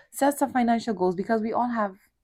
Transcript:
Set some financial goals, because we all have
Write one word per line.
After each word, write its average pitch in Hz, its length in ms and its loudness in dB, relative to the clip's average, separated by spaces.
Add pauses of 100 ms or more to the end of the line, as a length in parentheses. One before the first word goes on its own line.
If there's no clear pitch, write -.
Set 285 280 0
some 247 140 -2
financial 233 440 2
goals, 180 200 2
because 220 260 0
we 226 120 -4
all 247 160 0
have 208 260 -2 (280)